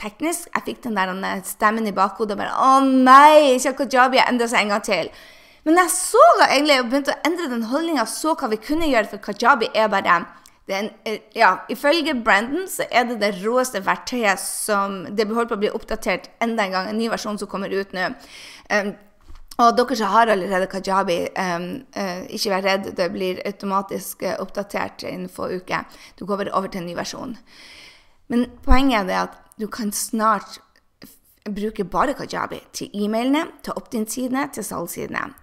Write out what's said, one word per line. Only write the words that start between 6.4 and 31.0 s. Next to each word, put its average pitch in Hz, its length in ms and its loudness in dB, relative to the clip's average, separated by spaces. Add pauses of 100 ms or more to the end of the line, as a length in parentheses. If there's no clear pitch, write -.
egentlig, 285 260 4
og 247 140 -2
begynte 277 260 -2
å - 80 -18
endre 330 240 -2
den 233 240 -4
holdningen, 311 320 -2
så - 320 -2
hva 262 160 -4
vi 214 80 -6
kunne 320 240 -2
gjøre, 220 240 2
for 202 160 -14
Kajabi 233 480 2
er 220 160 2
bare, 185 300 2 (480)
det 196 80 -6
er 202 60 -6
en, 208 60 -8 (200)
eh, 214 120 -8 (120)
ja, 220 140 4 (260)
ifølge 302 400 0
Brandon 233 560 0
så - 240 -6
er 240 160 2
det 247 140 -6
det 208 160 0
råeste 240 420 -2
verktøyet 190 560 -2
som, 196 640 -4 (180)
det 214 80 0
holder 226 240 -2
på 220 80 -4
å 196 60 -8
bli 208 100 0
oppdatert 214 540 -6 (180)
enda 226 160 -2
en 190 140 -4
gang, 190 160 -4
en 214 100 -4
ny 226 80 -2
versjon 208 320 -6
som 202 80 -8
kommer 190 240 -6
ut 196 240 -6
nå. 180 140 -2 (580)
Em, 202 220 0 (680)
og 233 220 6
dere 247 180 0
som 202 160 -2
har 226 160 6
allerede 185 400 0
Kajabi, 190 480 -2 (160)
em, 180 320 -4 (320)
eh, 185 240 -6 (160)
ikke 202 160 -2
vær 190 160 0
redd, 196 220 0 (100)
det 170 160 0
blir 185 320 -4
automatisk, 196 720 -6
eh, 190 240 -4
oppdatert 196 640 -8
innen 180 160 -10
få 180 320 -8
uker. 165 320 -8 (320)
Du 180 80 -10
går 196 160 -4
bare - 80 -6
over 190 160 -2
til 180 140 -10
en 175 100 -10
ny - 80 -
versjon. - 340 -10 (920)
Men 240 160 0 (160)
poenget 254 400 4
er 185 80 -4
det 185 160 0
at - 180 -14 (140)
du 214 160 -6
kan 214 160 -6
snart 214 720 -2 (400)